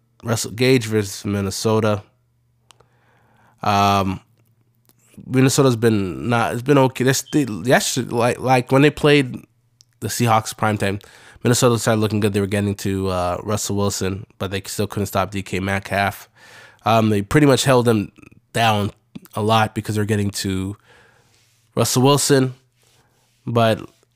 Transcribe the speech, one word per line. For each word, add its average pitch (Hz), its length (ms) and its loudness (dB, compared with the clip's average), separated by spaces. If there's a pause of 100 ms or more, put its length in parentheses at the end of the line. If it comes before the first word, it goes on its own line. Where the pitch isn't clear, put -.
(240)
Russell 117 280 -4
Gage 123 340 2
versus 107 400 -4
Minnesota. 104 760 0 (1600)
Um, 101 560 2 (1040)
Minnesota's 131 500 4
been 101 540 0
not, 117 240 0
it's 120 80 -8
been 143 160 2
okay. 131 260 2
They're 131 120 2
still, 117 520 -4
yesterday, 131 420 0
like, 120 300 -2
like, 127 320 0
when 135 120 4
they 147 80 6
played 143 520 0 (580)
the 113 60 -6
Seahawks 110 460 0
primetime, 104 500 -2 (400)
Minnesota 120 360 2
started 110 200 0
looking 107 200 -2
good. 104 140 -2
They 101 80 0
were 98 40 -2
getting 101 300 -2
to, 95 320 -4
uh, 90 360 -4
Russell 104 320 -4
Wilson, 98 520 -4 (100)
but 95 140 -8
they 98 100 -6
still - 240 -6
couldn't 101 220 -6
stop 95 240 -4
D 101 100 -8
K 92 180 -6
Metcalf. 95 720 -4 (560)
Um, 110 240 2
they 101 140 0
pretty 147 240 4
much 127 160 4
held 127 220 4
them 110 260 0 (420)
down 107 380 2 (440)
a 107 80 -4
lot 110 320 2
because 107 180 -6
they're 107 120 -2
getting 101 260 -2
to 95 440 -6 (1000)
Russell 117 260 0
Wilson. 135 540 4 (920)
But 113 420 0 (280)